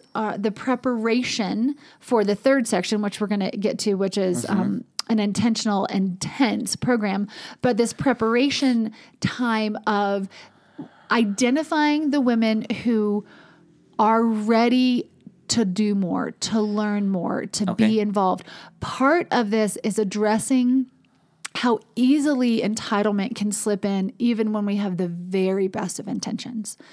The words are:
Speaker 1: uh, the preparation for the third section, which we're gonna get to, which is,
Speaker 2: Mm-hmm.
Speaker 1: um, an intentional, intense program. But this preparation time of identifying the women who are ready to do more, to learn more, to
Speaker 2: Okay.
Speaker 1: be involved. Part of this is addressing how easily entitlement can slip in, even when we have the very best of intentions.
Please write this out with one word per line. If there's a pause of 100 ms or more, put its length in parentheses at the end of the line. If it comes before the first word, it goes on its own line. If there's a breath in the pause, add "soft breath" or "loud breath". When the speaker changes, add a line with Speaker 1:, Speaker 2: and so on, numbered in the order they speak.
(160)
Speaker 1:
uh,
the
preparation (260 loud breath)
for
the
third
section,
which
we're
gonna
get
to,
which
is,
Speaker 2:
Mm-hmm.
Speaker 1:
um, (240)
an
intentional,
intense
program. (340 loud breath)
But
this
preparation (300 loud breath)
time (100)
of (840 loud breath)
identifying
the
women (180)
who (760 loud breath)
are
ready (400)
to
do
more,
to
learn
more,
to
Speaker 2:
Okay.
Speaker 1:
be
involved. (360 loud breath)
Part
of
this
is
addressing (720)
how (160)
easily
entitlement
can
slip
in,
even
when
we
have
the
very
best
of
intentions. (180 loud breath)